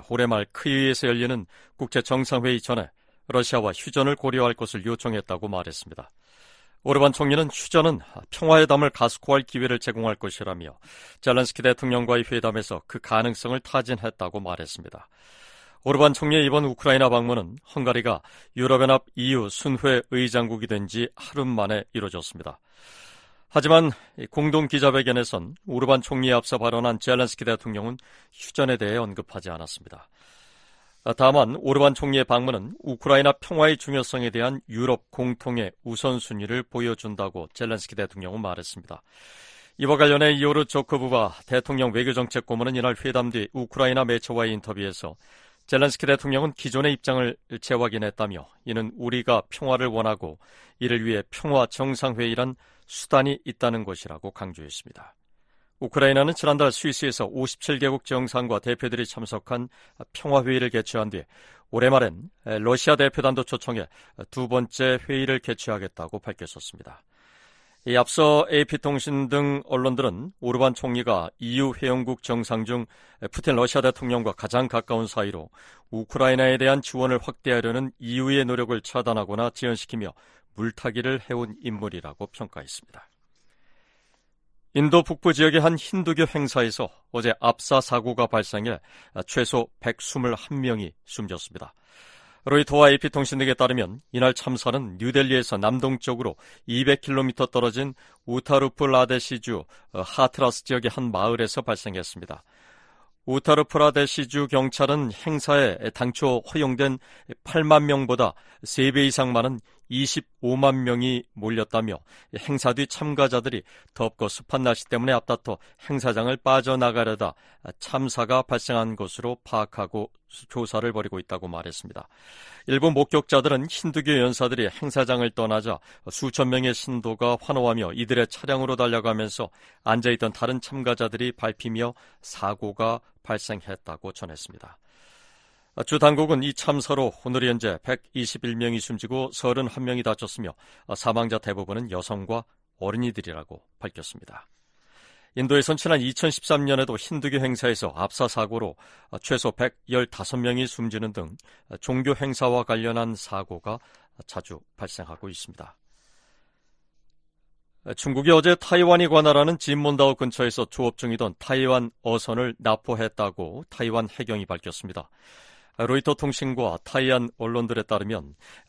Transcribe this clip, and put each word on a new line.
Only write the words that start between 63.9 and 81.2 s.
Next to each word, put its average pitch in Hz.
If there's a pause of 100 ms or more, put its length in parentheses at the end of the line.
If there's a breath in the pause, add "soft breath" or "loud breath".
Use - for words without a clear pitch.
두 127
번째 127 (100)
회의를 135
개최하겠다고 101
밝혔었습니다. - (840 soft breath)
이 123
앞서 147
에이피 147
통신 139
등 143
언론들은 127
오르반 123
총리가 117 (100)
이유 123
회원국 127
정상 117
중 120 (480 soft breath)
푸틴 135
러시아 123
대통령과 120
가장 123
가까운 113
사이로 101 (420 loud breath)
우크라이나에 131
대한 135
지원을 127
확대하려는 123
이유의 131
노력을 120
차단하거나 110
지연시키며 113 (400 soft breath)
물타기를 120